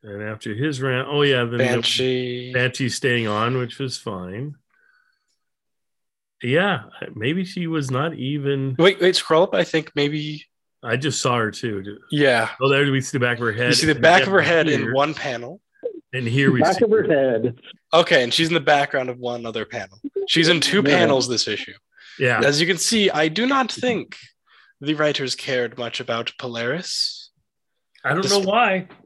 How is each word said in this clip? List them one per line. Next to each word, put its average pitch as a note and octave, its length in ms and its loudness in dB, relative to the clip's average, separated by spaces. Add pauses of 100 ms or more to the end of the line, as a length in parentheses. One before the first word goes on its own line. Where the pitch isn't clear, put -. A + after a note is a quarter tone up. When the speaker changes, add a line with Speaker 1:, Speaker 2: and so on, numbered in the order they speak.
Speaker 1:
And G#2 200 -12
after G#2+ 320 -10
his C3 280 -4
rant, C3 280 -2
oh D3 120 2
yeah, C3 220 4
then A#2 80 -4
the A#2+ 60 -4
Speaker 2:
Banshee. B2 920 0
Speaker 1:
Banshee B2+ 360 0
staying A#2+ 400 0
on, A2 300 0
which A#2+ 200 -6
was C3 180 -8
fine. G#2 600 -10 (1900)
Yeah, D3+ 420 0 (300)
maybe D3+ 300 -4
she F3 240 -8
was D#3 240 -4
not D3+ 220 -2
even C3+ 640 -4
Speaker 2:
Wait, F#3 240 4
wait, F3+ 140 4
scroll E3 300 2
up. F#3+ 100 -4
I F#3 80 2
think D#3+ 320 -2
maybe D3+ 500 -4 (380)
Speaker 1:
I A#2+ 140 -2
just C3 240 -2
saw B2 160 0
her A2 160 0
too. G2+ 460 -8 (120)
Speaker 2:
Yeah. C3 380 2 (120)
Speaker 1:
Oh, C3+ 80 2
there C#3 220 2
we C3+ 100 2
see C3 160 -6
the B2 80 2
back A#2+ 140 0
of A#2+ 60 -6
her A2+ 80 0
head. A#2+ 160 0
Speaker 2:
You B2 60 4
see D#3+ 120 2
the D#3 60 4
Speaker 1:
And B2+ 100 0
Speaker 2:
back F3 200 8
of F#3+ 100 -2
her G3 60 6
Speaker 1:
then D3+ 80 4
Speaker 2:
head D#3+ 220 4
in C#3+ 120 2
Speaker 1:
here. B2+ 140 -2
Speaker 2:
one D3 200 2
panel. C3 460 -8 (520)
Speaker 1:
And B2+ 140 -4
here C3+ 240 4
we B2 100 2
Speaker 3:
Back F#3+ 180 2
Speaker 1:
see A#3+ 60 4
Speaker 3:
of G#3+ 60 2
her G#3+ 160 4
Speaker 1:
her. C3+ 340 2
Speaker 3:
head. A#2+ 180 -4 (360)
Speaker 2:
Okay, E3 300 4
and A#2 100 -2
she's D#3+ 140 2
in E3 60 0
the E3 60 2
background C#3+ 480 2
of B2 100 -8
one A#2+ 280 -6
other A2 180 -6
panel. G2 360 -12 (280)
She's E3 200 2
in E3+ 120 4
two G3 240 2
Speaker 3:
Yeah. - 140 4
Speaker 2:
panels C3+ 300 2
this A#2 180 -2
issue. - 260 -6 (460)
Speaker 1:
Yeah. B2 260 2
Speaker 2:
As C#3+ 160 2
you E3+ 60 2
can F3+ 100 2
see, G3+ 320 2
I D#3 200 2
do G3+ 180 -2
not C4+ 240 0
think A3+ 460 -4 (640)
the D3 140 -2
writers C#3+ 420 -2
cared B2 420 -4
much A#2+ 220 -6
about A#2 400 -4
Polaris. B2 880 -6 (720)
Speaker 1:
I C3 100 -2
don't F3+ 80 -2
Speaker 2:
This G3 100 0
Speaker 1:
know G3+ 80 4
why. G3 480 0 (180)